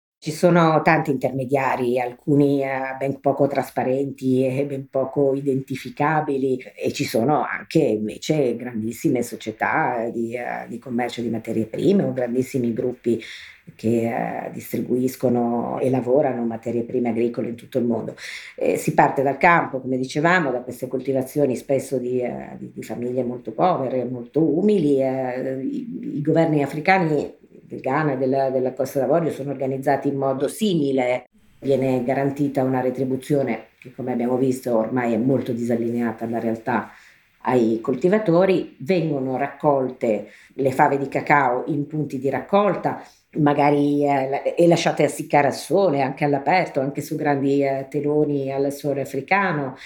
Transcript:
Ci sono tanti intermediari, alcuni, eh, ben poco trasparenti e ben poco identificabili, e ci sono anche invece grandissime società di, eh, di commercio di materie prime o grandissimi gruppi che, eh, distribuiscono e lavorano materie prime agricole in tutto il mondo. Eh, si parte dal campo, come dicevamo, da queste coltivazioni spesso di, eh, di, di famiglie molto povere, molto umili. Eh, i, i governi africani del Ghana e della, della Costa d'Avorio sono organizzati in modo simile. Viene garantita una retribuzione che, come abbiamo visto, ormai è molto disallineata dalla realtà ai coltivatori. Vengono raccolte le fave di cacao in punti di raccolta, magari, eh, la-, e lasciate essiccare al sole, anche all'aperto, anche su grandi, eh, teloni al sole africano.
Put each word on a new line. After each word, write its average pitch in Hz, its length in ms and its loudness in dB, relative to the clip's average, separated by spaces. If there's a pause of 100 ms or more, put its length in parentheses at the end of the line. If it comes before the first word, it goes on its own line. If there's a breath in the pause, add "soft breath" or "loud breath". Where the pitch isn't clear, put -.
(180)
Ci - 120 -6
sono 165 520 4
tanti 156 280 2
intermediari, 127 880 0
alcuni, 139 640 2
eh, 131 360 -4
ben 135 220 -4
poco 139 260 2
trasparenti 131 1000 0
e 131 180 -2
ben 135 240 -8
poco 135 460 0
identificabili, 135 1200 -2 (200)
e 127 160 -2
ci 139 120 -4
sono 123 400 2
anche - 360 -2
invece 117 760 0
grandissime 120 680 -2
società 117 880 -2
di, 117 240 -4
eh, 120 320 -8
di 120 120 -12
commercio 120 420 -4
di 120 80 -4
materie 113 380 -2
prime 185 380 2
o 131 100 -2
grandissimi 123 580 0
gruppi 120 500 -2 (540 loud breath)
che, 117 680 -2
eh, - 40 -8
distribuiscono 120 1300 -2
e 131 120 2
lavorano 123 540 2
materie 117 400 -4
prime 120 260 0
agricole 120 400 -2
in 117 40 -8
tutto - 240 -6
il 120 60 2
mondo. 113 320 -2 (400 loud breath)
Eh, - 200 2
si - 180 -2
parte 139 280 4
dal 139 140 0
campo, 151 440 2
come 127 180 -4
dicevamo, 151 520 2
da 123 120 -4
queste 127 260 -10
coltivazioni 131 680 0
spesso 131 440 -2
di, 123 240 -2
eh, 131 360 -8
di, 123 140 -14
di - 100 -12
famiglie 120 400 -4
molto 117 300 -6
povere, 135 520 0
molto 123 380 -4
umili. 160 580 2
Eh, 131 640 -2
i, - 540 -8
i 151 60 -4
governi 156 400 2
africani 156 760 0 (320)
del - 120 -12
Ghana 143 320 0
e 127 40 -2
della, 135 320 2
della 127 240 0
Costa 131 260 -2
d'Avorio 147 320 2
sono 139 200 -6
organizzati 135 580 0
in 139 80 0
modo 135 320 0
simile. 135 760 0 (340)
Viene 131 420 2
garantita 139 600 0
una 131 180 2
retribuzione 131 840 -2 (120)
che, 127 140 -20
come 123 200 -6
abbiamo 120 260 0
visto, 127 360 0
ormai 117 380 0
è 107 60 2
molto 127 340 0
disallineata 117 720 -2
dalla 117 160 -4
realtà 113 500 -2 (520 loud breath)
ai 117 400 2
coltivatori. 180 960 2
Vengono 143 580 0
raccolte 131 920 0 (260 loud breath)
le 131 180 2
fave 143 240 4
di 139 120 -2
cacao 131 580 2
in 143 200 -2
punti 151 320 -4
di 131 120 0
raccolta, 160 720 0 (340 loud breath)
magari, 147 720 4
eh, 135 240 2
la-, 139 120 -2
e 165 240 2
lasciate 160 380 4
essiccare 147 440 2
al 117 60 0
sole, 165 460 0
anche 131 240 -2
all'aperto, 147 560 0
anche 139 220 -4
su 151 140 -6
grandi, 139 460 2
eh, 135 280 -2
teloni 147 600 0
al 139 220 -2
sole 139 300 -4
africano. 143 840 -2